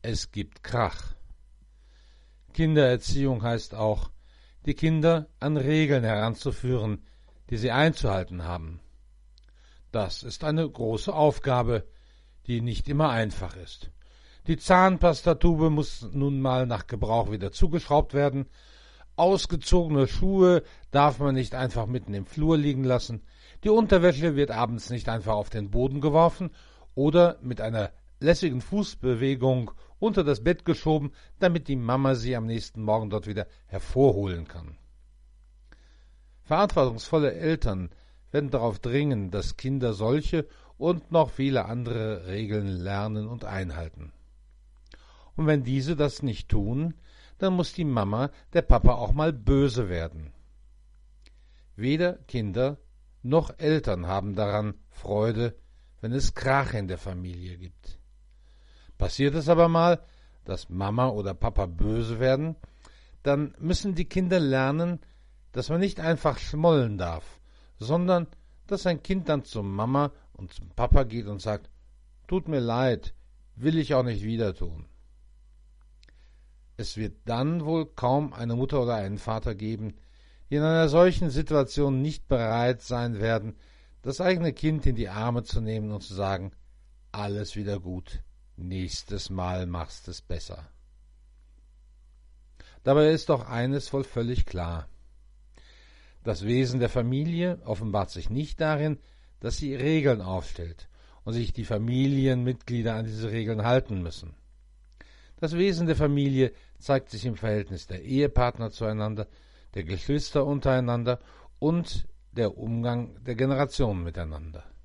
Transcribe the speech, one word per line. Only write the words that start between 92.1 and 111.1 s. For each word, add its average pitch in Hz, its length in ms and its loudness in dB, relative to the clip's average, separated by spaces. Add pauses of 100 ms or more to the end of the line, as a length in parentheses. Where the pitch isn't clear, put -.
Dabei 151 280 6
ist 160 180 0
doch 123 180 0
eines 123 460 -4
wohl 139 100 -2
völlig 120 440 0
klar. 85 420 -6 (1400)
Das 101 200 -4
Wesen 123 360 0
der 120 80 0
Familie 156 760 -2
offenbart 101 460 -4
sich 85 180 -6
nicht 139 320 -4
darin, 151 380 0 (400)
dass - 200 -6
sie 139 160 -4
Regeln 139 480 2
aufstellt 90 680 -8 (360)
und 113 100 -6
sich 120 180 -2
die 113 120 -4
Familienmitglieder 123 1300 0
an 113 100 -4
diese 110 260 -6
Regeln 107 340 -4
halten 117 380 0
müssen. 82 320 -12 (1000)
Das 160 200 -4
Wesen 175 300 2
der 160 100 2
Familie 139 560 2 (260)
zeigt 135 300 -2
sich 107 160 -12
im 117 120 -4
Verhältnis 104 500 -4
der 92 160 -12
Ehepartner 127 680 0
zueinander, 107 560 -4 (480)
der 92 100 -6
Geschwister 139 600 -2
untereinander 123 760 0 (380)